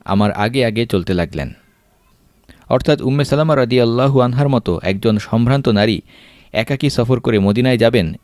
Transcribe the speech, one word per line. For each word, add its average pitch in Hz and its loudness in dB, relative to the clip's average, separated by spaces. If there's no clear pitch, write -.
আমার 101 0
আগে 117 -2
আগে 113 -2
চলতে 95 -2
লাগলেন। 82 -4
অর্থাৎ 147 0
উম্মে 139 0
সালামা 151 0
রাদিয়াল্লাহু 123 2
আনহার 123 0
মতো 107 0
একজন 98 0
সম্ভ্রান্ত 120 0
নারী 107 0
একাকী 135 -2
সফর 120 0
করে 117 0
মদিনায় 117 2
যাবেন 113 2